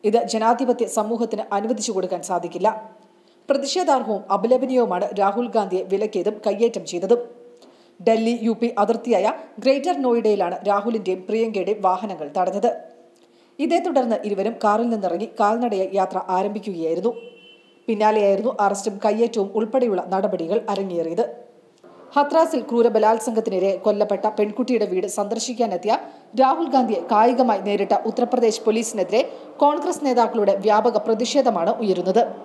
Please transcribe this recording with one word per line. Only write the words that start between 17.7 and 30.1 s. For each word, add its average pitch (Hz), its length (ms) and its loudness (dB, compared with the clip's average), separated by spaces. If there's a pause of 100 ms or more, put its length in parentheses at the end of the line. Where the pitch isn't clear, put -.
പിന്നാലെയായിരുന്നു 214 680 2 (120)
അറസ്റ്റും 202 300 -2 (100)
കയ്യേറ്റവും 220 520 0
ഉൾപ്പെടെയുള്ള 226 460 0 (100)
നടപടികൾ 190 480 -2 (120)
അരങ്ങേറിയത്. 175 520 -2 (880)
ഹത്രാസിൽ 285 540 2
ക്രൂര 233 260 4
ബലാത്സംഗത്തിനിരെ 214 800 2 (140)
കൊല്ലപ്പെട്ട 202 380 0 (140)
പെൺകുട്ടിയുടെ 214 540 0
വീട് 185 240 -2
സന്ദർശിക്കാനെത്തിയ 220 760 -2 (480)
രാഹുൽ 311 360 2
ഗാന്ധിയെ 214 240 2 (100)
കായികമായി 226 560 4
നേരിട്ട 202 260 0 (180)
ഉത്തർപ്രദേശ് 233 560 0
പോലീസിനെതിരെ 220 560 0 (420)
കോൺഗ്രസ് 339 420 0
നേതാക്കളുടെ 226 480 2 (100)